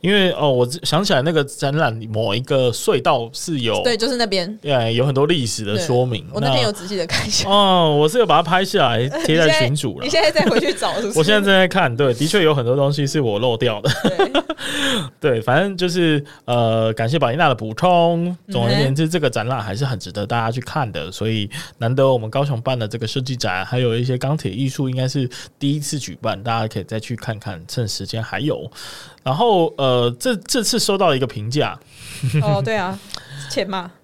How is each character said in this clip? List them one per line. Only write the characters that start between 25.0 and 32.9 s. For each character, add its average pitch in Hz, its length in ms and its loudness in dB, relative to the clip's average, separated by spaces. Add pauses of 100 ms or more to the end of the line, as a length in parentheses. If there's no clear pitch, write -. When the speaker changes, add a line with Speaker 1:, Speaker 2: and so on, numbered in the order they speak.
Speaker 1:
是 131 200 -2 (300)
第 143 180 -2
一 156 40 -4
次 143 180 -6
举 - 240 -10
办， 101 200 -4
大 113 180 -2
家 110 80 -2
可 107 120 -6
以 90 40 -8
再 110 160 -6
去 117 160 -8
看 110 240 -8
看， 95 280 -10
趁 117 200 -4
时 98 180 -8
间 113 160 -6
还 104 180 -6
有。 123 300 -4 (540)
然 135 100 -2
后， 180 440 2
呃， 123 420 2
这， 254 160 0
这 214 280 -2
次 240 140 0
收 202 180 2
到 180 200 4
一 131 40 0
个 131 60 0
评 110 240 -6
价。 123 280 -2 (680)
Speaker 2:
哦， 202 200 2
对 220 120 0
啊， 190 220 -4 (520)